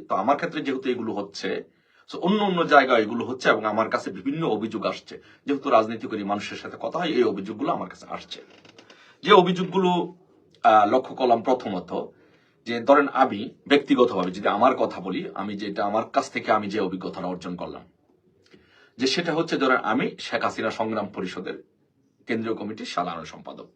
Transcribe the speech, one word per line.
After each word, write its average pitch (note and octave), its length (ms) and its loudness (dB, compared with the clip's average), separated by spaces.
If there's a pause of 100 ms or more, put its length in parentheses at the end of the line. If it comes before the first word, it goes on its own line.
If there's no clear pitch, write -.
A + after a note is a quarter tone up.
তো - 60 -2
আমার A2+ 200 2
ক্ষেত্রে D3+ 260 -4
যেহেতু C3 280 -4
এগুলো A2+ 240 -2
হচ্ছে, G2 360 -8 (640)
so - 60 -12 (100)
অন্য G#3 160 4
অন্য F3+ 160 2 (140)
জায়গায় B2+ 280 6
এগুলো A2+ 240 -2
হচ্ছে B2 240 -6
এবং A2 160 2
আমার A2 240 0
কাছে A#2 220 -4
বিভিন্ন C3+ 300 -6 (160)
অভিযোগ G#2 280 -4
আসছে। - 300 -8 (300)
যেহেতু C#3 240 -2
রাজনীতি A2+ 380 2
করি, G#2 160 -6
মানুষের G2 340 -4
সাথে - 220 -12
কথা A2+ 200 -4
হয়, F3 200 -2
এই A#2 40 6
অভিযোগগুলো G#2+ 540 -2
আমার F#2 160 -10
কাছে - 160 -20
আসছে। - 300 -12 (840)
যে F3 80 2 (120)
অভিযোগগুলো, F3+ 460 0 (760)
আহ, G#2+ 300 8
লক্ষ্য B2+ 220 0
করলাম A#2+ 320 4
প্রথমত, G2+ 440 -2 (760)
যে A#2 120 -2
ধরেন C#3 280 6 (160)
আমি A2 160 0 (280)
ব্যক্তিগতভাবে B2 640 4
যদি G2+ 160 -4
আমার A2+ 280 4
কথা A2 260 -4
বলি, F#2 200 -4 (200)
আমি G#2 200 -6
যেটা G2+ 240 -4
আমার G#2+ 200 0 (100)
কাছ C3+ 160 2
থেকে B2 200 -4
আমি G#2 220 2
যে G#2+ 60 -2
অভিজ্ঞতাটা F#2 480 -6
অর্জন F2+ 340 -8
করলাম, C2+ 220 -12 (1120)
যে - 100 0
সেটা E3+ 300 0
হচ্ছে E3 200 0
ধরেন C3 220 2 (120)
আমি F3+ 140 0 (140)
শেখ - 240 -4
হাসিনা A2 280 -2
সংগ্রাম A2 360 -2
পরিষদের F#2 480 -8 (720)
কেন্দ্রীয় A2+ 320 -2
কমিটির G#2+ 360 -10
সাধারণ E2+ 380 -8
সম্পাদক। - 420 -18